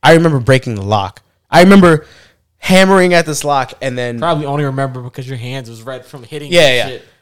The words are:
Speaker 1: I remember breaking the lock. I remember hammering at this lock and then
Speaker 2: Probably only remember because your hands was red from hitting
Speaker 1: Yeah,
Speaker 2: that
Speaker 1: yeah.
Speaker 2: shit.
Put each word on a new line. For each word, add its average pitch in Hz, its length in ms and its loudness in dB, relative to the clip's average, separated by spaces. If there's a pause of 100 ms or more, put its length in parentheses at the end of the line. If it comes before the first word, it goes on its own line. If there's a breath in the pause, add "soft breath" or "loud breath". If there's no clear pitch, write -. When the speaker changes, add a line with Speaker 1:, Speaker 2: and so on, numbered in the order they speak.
Speaker 1:
I 151 120 6
remember 160 260 2
breaking 127 340 0
the 101 80 -8
lock. 98 400 -4 (280)
I 175 120 4
remember 185 440 6 (520 soft breath)
hammering 185 560 2
at 170 120 2
this 147 180 -8
lock 139 380 -4
and 127 140 -6
then 120 220 -6
Speaker 2:
Probably 151 280 -4
only 143 180 -4
remember 131 380 -6
because 123 260 -14
your 135 100 -10
hands 123 300 -12
was 113 140 -20
red 127 220 -14
from 135 200 -20
hitting 147 280 -12
Speaker 1:
Yeah, 175 100 2
Speaker 2:
that 135 140 4
Speaker 1:
yeah. 113 120 -2
Speaker 2:
shit. - 160 -16 (180)